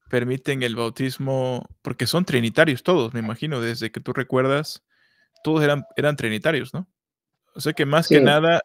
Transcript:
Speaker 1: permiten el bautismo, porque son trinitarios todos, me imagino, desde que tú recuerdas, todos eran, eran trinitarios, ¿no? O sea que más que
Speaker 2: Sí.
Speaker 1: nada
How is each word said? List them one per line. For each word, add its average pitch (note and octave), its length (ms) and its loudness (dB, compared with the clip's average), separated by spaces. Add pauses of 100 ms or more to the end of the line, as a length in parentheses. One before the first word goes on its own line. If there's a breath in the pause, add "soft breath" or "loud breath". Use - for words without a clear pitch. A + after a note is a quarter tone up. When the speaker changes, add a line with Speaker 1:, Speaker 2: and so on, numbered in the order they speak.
(120)
Speaker 1:
permiten B2+ 500 -2
el A#2 140 -2
bautismo, B2+ 880 -4 (160)
porque B2+ 240 -6
son D#3+ 180 0
trinitarios C3 600 2
todos, B2+ 320 0
me A#2+ 40 -4
imagino, A#2 420 -6
desde A#2 300 -4
que - 80 -8
tú C3 140 -8
recuerdas, C3+ 720 -2 (600)
todos D#3 200 2
eran, D3 220 2 (120)
eran D3 180 0
trinitarios, B2 560 -2
¿no? F3+ 160 -8 (680)
O D3 60 -12
sea D3 120 -2
que D3+ 120 0
más D3+ 220 2
que D3+ 120 8
Speaker 2:
Sí. C#3 40 6
Speaker 1:
nada D#3 420 4